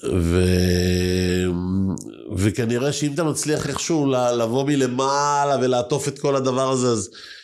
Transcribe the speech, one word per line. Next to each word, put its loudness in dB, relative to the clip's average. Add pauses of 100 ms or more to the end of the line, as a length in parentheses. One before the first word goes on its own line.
(140)
ו-, 2 (880)
וכנראה 0
שאם -4
אתה -2
מצליח -2
איכשהו -2
ל-, 2
לבוא 0
מלמעלה 2
ולעטוף 0
את -6
כל 0
הדבר 0
הזה, 2
אז 0 (340)